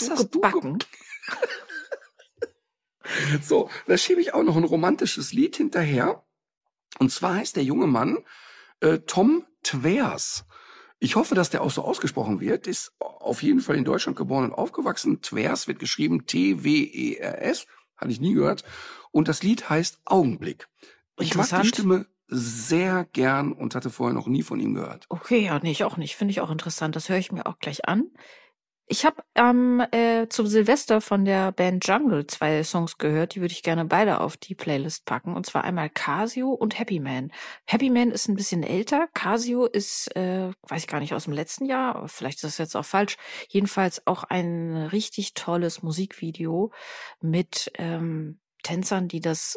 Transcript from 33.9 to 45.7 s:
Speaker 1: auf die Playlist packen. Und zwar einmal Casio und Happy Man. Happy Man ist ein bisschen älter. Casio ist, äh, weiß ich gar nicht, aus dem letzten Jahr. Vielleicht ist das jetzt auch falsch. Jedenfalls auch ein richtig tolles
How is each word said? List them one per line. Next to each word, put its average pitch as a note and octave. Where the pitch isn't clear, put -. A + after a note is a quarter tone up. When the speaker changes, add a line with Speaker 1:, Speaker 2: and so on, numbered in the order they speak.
Speaker 1:
auf -
die -
Playlist D3
packen. E3+
Und F#3
zwar -
einmal E3
Casio A3+
und A3
Happy G#3+
Man. C3+
Happy B3+
Man A#3+
ist G#3
ein G#3+
bisschen F#3+
älter. A3+
Casio A#3+
ist, -
äh, F#3
weiß D#3+
ich -
gar D3+
nicht, D3
aus -
dem D#3
letzten D3+
Jahr. B3+
Vielleicht -
ist -
das D3+
jetzt D#3+
auch -
falsch. G3+
Jedenfalls G3
auch -
ein E3+
richtig G3
tolles E3+